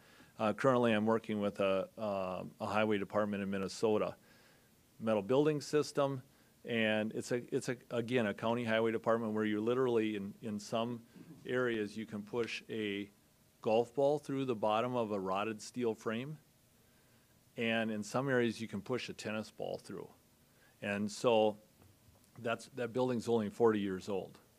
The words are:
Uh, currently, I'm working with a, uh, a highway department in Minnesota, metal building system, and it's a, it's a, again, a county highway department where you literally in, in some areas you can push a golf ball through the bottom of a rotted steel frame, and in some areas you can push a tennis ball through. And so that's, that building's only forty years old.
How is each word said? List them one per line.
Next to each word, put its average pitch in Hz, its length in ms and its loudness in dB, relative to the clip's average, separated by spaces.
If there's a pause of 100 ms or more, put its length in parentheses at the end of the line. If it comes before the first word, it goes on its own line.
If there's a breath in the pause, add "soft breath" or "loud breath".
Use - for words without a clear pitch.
(380 loud breath)
Uh, 107 140 2
currently, 123 400 4
I'm 107 140 4
working 110 340 2
with 101 220 -2
a, 95 260 2 (100)
uh, 95 460 -4 (160)
a 110 60 -4
highway 107 320 2
department 101 440 0
in 98 80 -4
Minnesota, 98 640 0 (840 soft breath)
metal 110 220 2
building 143 400 2
system, 139 600 0 (440 soft breath)
and 110 480 2
it's - 180 -6
a, 123 100 0 (140)
it's 139 140 -2
a, 120 80 -4 (120)
again, 117 380 0
a 101 60 0
county 117 320 -2
highway 113 260 2
department 113 400 0
where 107 140 0
you 104 160 0
literally 117 560 2
in, 98 240 -8
in 104 180 -6
some 117 400 -4 (460 loud breath)
areas 117 500 -2
you 110 100 -8
can 104 160 -8
push 110 480 -6
a 101 400 -4 (520)
golf 113 340 2
ball 143 240 4
through 139 240 -4
the 127 120 0
bottom 110 400 2
of 113 160 0
a 101 80 0
rotted 101 420 -2
steel 117 340 -2
frame, 127 420 -6 (1200 soft breath)
and 113 340 0
in 107 140 -4
some 139 260 -2
areas 120 320 2
you 110 60 -6
can 98 140 -8
push 120 280 -6
a 92 40 -12
tennis 110 360 -8
ball - 340 -8
through. - 240 -12 (760 soft breath)
And 104 260 -2
so 107 480 4 (840)
that's, 117 320 -4
that 120 180 -6
building's 127 340 0
only 113 220 2
forty 110 300 4
years 95 280 -2
old. 95 300 -4 (220)